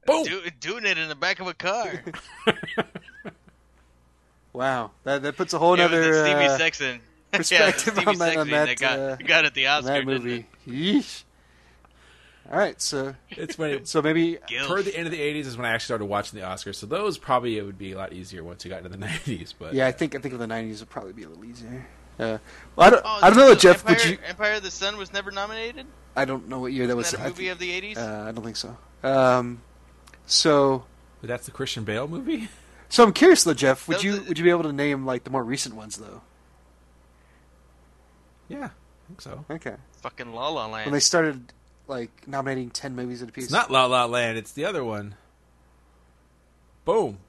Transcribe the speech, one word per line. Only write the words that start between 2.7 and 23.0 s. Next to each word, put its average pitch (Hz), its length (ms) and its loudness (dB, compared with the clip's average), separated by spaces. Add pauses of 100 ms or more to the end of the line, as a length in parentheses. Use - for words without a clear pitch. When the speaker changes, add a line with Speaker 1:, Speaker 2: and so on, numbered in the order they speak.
Speaker 3:
Wow, 127 400 -4 (120)
that, 139 200 -2
that 143 140 -6
puts 185 160 -4
a 165 60 -2
whole 175 160 6
Speaker 2:
It 175 80 6
was 170 80 4
Speaker 3:
nother, 160 340 4
Speaker 2:
Stevie 147 200 4
Speaker 3:
uh, 139 120 4
Speaker 2:
Sexton. 143 420 -2 (160)
<laughs> - 160 -16
Speaker 3:
perspective 180 680 2
Speaker 2:
Yeah, 190 40 0
Stevie 180 60 2
Speaker 3:
on 202 100 2
that, 165 200 2
on 151 100 0
Speaker 2:
Sexton - 40 -6
Speaker 3:
that, 147 140 4
Speaker 2:
that 123 140 0
got, 131 200 0
Speaker 3:
uh, 135 180 -4
Speaker 2:
got 156 280 4
at 143 80 0
the 135 140 0
Speaker 3:
on 143 100 4
Speaker 2:
Oscar, 131 100 -2
Speaker 3:
that 135 60 0 (120)
Speaker 2:
didn't 135 180 -2
Speaker 3:
movie. 120 240 -6 (180)
Speaker 2:
it? - 60 -16
Speaker 3:
Yeesh. 170 520 -2 (1300)
All 156 60 -2
right, 190 240 -2
so 135 320 -6 (160)
Speaker 1:
It's - 300 -12
when 156 100 -4
it, 139 180 -6
Speaker 3:
so 160 140 0
maybe 165 460 2
Speaker 2:
Gilf. 127 200 -4
Speaker 1:
toward 190 180 -2
the 185 120 -6
end 170 80 -6
of 160 60 -6
the 165 100 -8
eighties 147 240 -4
is 123 100 -10
when 120 120 -6
I - 80 -2
actually 113 100 -4
started 110 200 -4
watching 101 340 -4
the 92 80 -10
Oscars. 95 280 -10
So 104 120 -14
those 180 320 -4
probably 120 400 -2
it - 40 -8
would 98 140 -14
be 95 140 -12
a 95 60 -12
lot 95 140 -10
easier 90 320 -16
once 85 220 -16
you 92 60 -12
got 92 80 -10
into 90 100 -16
the 87 80 -14
<laughs> 98 80 -10
nineties. 120 520 -8
But - 180 -10
Speaker 3:
Yeah, 131 100 2
I 131 60 2
think, 151 240 -6
I - 20 -8
think 127 160 -10
of 123 60 -12
the 117 80 -8
nineties 110 320 -8
would 113 100 -20
probably 95 240 -14
be 107 100 -18
a - 60 -20
little 85 160 -20
easier. 120 400 -16 (320)
Uh, 110 220 -4 (360)
well, 170 120 10
I - 20 12
don't, 233 160 6